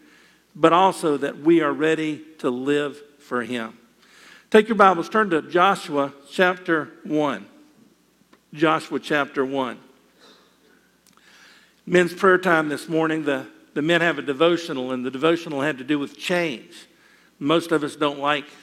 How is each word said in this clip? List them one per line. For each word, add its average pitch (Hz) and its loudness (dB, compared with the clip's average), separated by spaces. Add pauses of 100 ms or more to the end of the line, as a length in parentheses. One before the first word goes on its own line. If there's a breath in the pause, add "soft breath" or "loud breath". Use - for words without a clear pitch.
(540 soft breath)
but 160 4
also 175 2
that 139 -6
we 160 4
are 147 0
ready 156 -2 (180)
to 143 -2
live 139 -2 (180)
for 123 -6
Him. 113 -8 (720 loud breath)
Take 214 6
your 233 -2
Bibles, 190 4
turn 220 0
to 160 0
Joshua 147 0 (180)
chapter 180 0 (140)
one. 147 -2 (1080)
Joshua 156 -2
chapter 143 -2
one. 131 -4 (2000 soft breath)
Men's 175 4
prayer 185 4
time 165 2
this 143 -8
morning, 160 0
the, 135 -2 (280)
the 151 -2
men 165 2
have 165 0
a 143 -8
devotional, 143 0
and 127 -4
the 131 -6
devotional 156 -2
had 147 -4
to 127 -14
do 147 0
with 139 -8
change. 170 -6 (520 soft breath)
Most 165 0
of 151 0
us 143 -8
don't 143 -4
like 143 -2 (180)